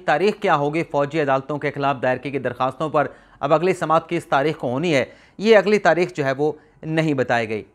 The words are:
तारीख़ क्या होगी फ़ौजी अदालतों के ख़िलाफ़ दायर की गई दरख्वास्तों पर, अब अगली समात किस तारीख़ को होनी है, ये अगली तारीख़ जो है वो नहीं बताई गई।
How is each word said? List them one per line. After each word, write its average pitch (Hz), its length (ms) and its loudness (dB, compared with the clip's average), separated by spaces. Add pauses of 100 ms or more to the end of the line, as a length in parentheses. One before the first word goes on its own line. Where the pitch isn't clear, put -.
तारीख़ 175 320 2
क्या 185 180 0
होगी 147 300 0
फ़ौजी 143 340 -2
अदालतों 135 400 0
के 143 120 -4
ख़िलाफ़ 139 280 -2
दायर 127 180 0
की 135 140 -10
गई 143 100 -4
दरख्वास्तों 131 480 -4
पर, 131 200 0 (320)
अब 143 120 2
अगली 170 220 2
समात 160 340 0
किस 170 200 -4
तारीख़ 147 280 0
को 139 120 -6
होनी 151 220 -2
है, 131 200 0 (280)
ये 220 160 4
अगली 202 240 4
तारीख़ 175 320 2
जो 147 120 -4
है 135 100 0
वो 147 240 -2 (280)
नहीं 160 300 0
बताई 120 320 0
गई। 107 280 -6